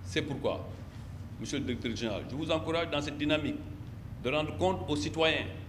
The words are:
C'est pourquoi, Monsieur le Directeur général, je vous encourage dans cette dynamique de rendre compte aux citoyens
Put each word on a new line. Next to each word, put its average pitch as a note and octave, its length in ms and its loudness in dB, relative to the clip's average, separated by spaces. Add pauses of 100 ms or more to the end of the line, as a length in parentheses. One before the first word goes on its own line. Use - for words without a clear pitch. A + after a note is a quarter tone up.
C'est - 180 0
pourquoi, A#2 460 0 (720)
Monsieur C3+ 200 -2
le - 40 0
Directeur A#2+ 320 -2
général, G2+ 340 -2
je B2 60 -6
vous D#3+ 160 0
encourage E3 400 2
dans D3 100 2
cette C#3+ 160 -4
dynamique D3 380 2 (680)
de C3 80 2
rendre D3+ 280 2
compte F#3 320 4
aux D3 80 4
citoyens D#3 480 4 (240)